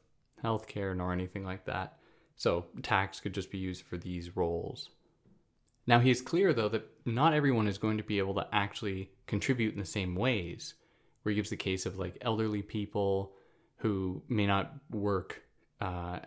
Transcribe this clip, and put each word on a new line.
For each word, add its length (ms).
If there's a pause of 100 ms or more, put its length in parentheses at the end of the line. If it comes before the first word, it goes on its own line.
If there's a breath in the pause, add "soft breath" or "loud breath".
(440)
healthcare, 520
nor 160
anything 320
like 220
that. 320 (380 soft breath)
So 300 (180)
tax 360
could 140
just 160
be 80
used 280
for 120
these 380
roles. 540 (960)
Now, 120
he 120
is 100
clear, 320
though, 160
that 160 (200)
not 280
everyone 340
is 120
going 180
to 60
be 160
able 160
to 160
actually 580 (160)
contribute 480
in 60
the 60
same 300
ways, 600 (460 soft breath)
where 100
he 60
gives 120
the 60
case 300
of, 120
like, 240
elderly 400
people 720 (440 soft breath)
who 500
may 180
not 280 (180)
work, 520 (360)
uh, 460